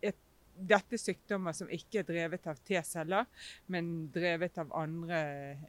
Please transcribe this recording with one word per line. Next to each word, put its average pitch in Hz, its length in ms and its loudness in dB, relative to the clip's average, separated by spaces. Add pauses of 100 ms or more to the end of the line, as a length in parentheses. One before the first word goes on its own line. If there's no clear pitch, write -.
et, 202 140 2 (420)
dette 190 360 4
er 233 40 2
sykdommer 190 560 -2
som - 160 -8
ikke 170 300 -2
er 175 80 -2
drevet 170 420 -2
av 147 160 -6
T-celler, 175 600 2 (420)
men 170 420 -2
drevet 170 480 0
av 156 160 -4
andre 151 840 -2 (100)